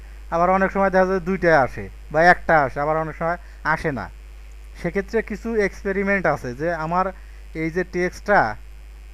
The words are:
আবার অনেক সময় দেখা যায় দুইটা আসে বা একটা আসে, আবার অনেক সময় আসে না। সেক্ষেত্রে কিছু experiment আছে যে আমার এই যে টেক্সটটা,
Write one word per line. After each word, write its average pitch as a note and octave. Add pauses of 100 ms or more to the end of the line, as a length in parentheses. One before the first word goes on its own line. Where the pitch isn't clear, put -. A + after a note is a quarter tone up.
(300)
আবার F3
অনেক F#3+
সময় G3
দেখা F#3
যায় F#3+
দুইটা E3+
আসে G#2 (240)
বা D#3
একটা E3+
আসে, C3
আবার D#3
অনেক D#3
সময় E3+ (260)
আসে D#3
না। G2+ (720)
সেক্ষেত্রে F#3+
কিছু A3+
experiment G3
আছে C3+
যে E3
আমার F3 (420)
এই D#3+
যে F3
টেক্সটটা, F3+ (580)